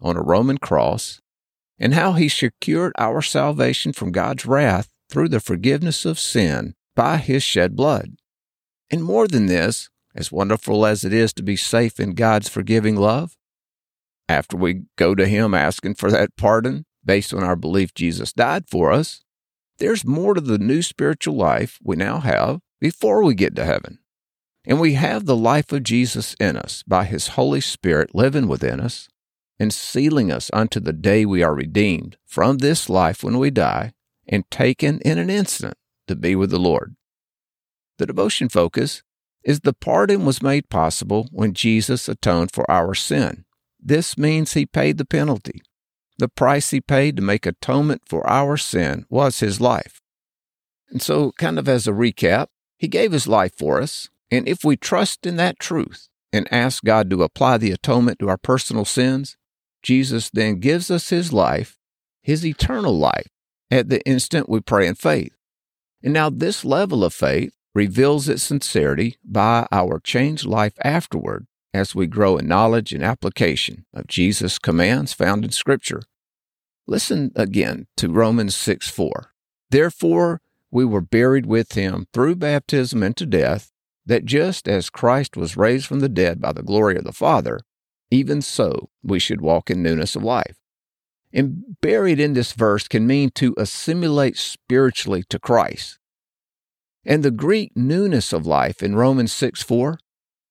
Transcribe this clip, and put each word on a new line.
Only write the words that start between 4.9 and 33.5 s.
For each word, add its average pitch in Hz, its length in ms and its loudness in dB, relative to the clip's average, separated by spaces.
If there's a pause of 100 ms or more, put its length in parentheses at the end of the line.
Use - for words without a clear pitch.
through 156 200 0
the 131 100 0
forgiveness 135 640 -2
of 160 140 -2
sin 82 540 -2 (220)
by 143 220 2
His 139 260 0
shed 92 320 0
blood. 123 400 0 (760)
And 165 140 -2
more 208 240 2
than 127 180 2
this, 90 460 0 (240)
as - 160 -10
wonderful 107 560 0
as 107 160 0
it 95 100 -2
is 113 200 2
to - 100 -10
be 98 120 -2
safe 117 440 0
in 98 160 -4
God's 107 340 2
forgiving 107 460 0
love, 113 420 0 (880)
after 76 300 -2
we 90 280 -2 (100)
go 90 180 2
to 95 140 2
Him 104 260 2
asking 90 420 -2
for 98 140 -2
that 104 260 2
pardon 120 500 0 (200)
based 98 260 0
on 92 120 -4
our 90 120 0
belief 87 380 -2
Jesus 85 400 -4
died 147 340 0
for 80 240 2
us, 143 320 -2 (560)
there's 214 240 0
more 165 300 0
to 180 80 0
the 120 160 0
new 123 240 2
spiritual 156 540 -4
life 90 480 0
we 95 120 -2
now 98 260 -4
have 123 400 0 (200)
before 214 420 2
we 147 120 4
get 92 220 0
to - 60 -2
heaven. - 360 -4 (640)
And 143 140 2
we 160 140 4
have 185 340 0
the 135 80 4
life 120 360 2
of 139 120 -2
Jesus 117 560 0
in 87 180 0
us - 300 -12
by 92 160 4
His - 240 -4
Holy 139 340 0
Spirit - 540 0
living 135 320 2
within 65 320 -2
us - 280 -8 (520)
and 107 120 0
sealing 131 600 0
us 60 200 -6
unto 110 280 0
the 80 140 -2
day 98 340 2
we 92 160 2
are 78 100 2
redeemed 80 720 -2
from 127 320 0
this 143 320 0
life 92 340 2
when 110 140 -2
we 139 140 0